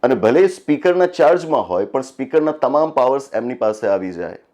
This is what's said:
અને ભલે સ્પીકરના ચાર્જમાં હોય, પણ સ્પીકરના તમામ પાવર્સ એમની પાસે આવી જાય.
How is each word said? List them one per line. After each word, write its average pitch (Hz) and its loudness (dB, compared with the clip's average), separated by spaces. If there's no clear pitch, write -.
અને 127 2
ભલે 151 6
સ્પીકરના 180 0
ચાર્જમાં 156 2
હોય, 92 0
પણ 131 -6
સ્પીકરના 151 -2
તમામ 151 0
પાવર્સ 135 0
એમની 123 -4
પાસે 107 -2
આવી 92 -4
જાય. 87 -12